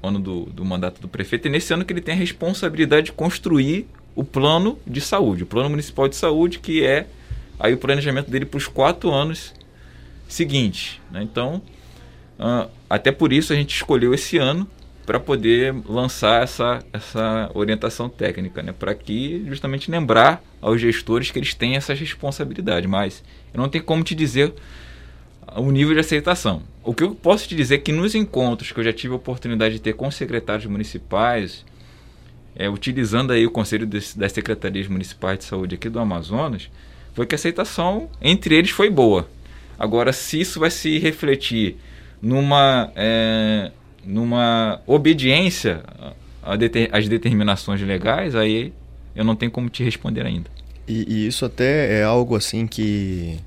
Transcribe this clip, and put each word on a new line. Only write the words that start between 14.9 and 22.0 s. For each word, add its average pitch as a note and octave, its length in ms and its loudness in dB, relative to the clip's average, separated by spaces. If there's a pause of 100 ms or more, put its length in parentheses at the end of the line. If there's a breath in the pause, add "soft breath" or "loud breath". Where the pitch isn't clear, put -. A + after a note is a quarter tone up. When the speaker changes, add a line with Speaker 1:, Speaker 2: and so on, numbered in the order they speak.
Speaker 1:
pra A2+ 140 0
poder B2 560 2 (120)
lançar A#2 560 2
essa, B2 480 -2
essa A2 640 -4
orientação A2 560 -2
técnica, F#2 540 -6
né? - 80 -8
Pra F#2+ 240 -4
que C#3 520 -6
justamente C#3 440 -6
lembrar D3 500 6 (200)
aos A2+ 200 2
gestores A#2 480 0
que C3 100 -6
eles C3+ 140 -4
têm B2+ 220 -2
essa C#3 180 -2
responsabilidade, C#3 960 -4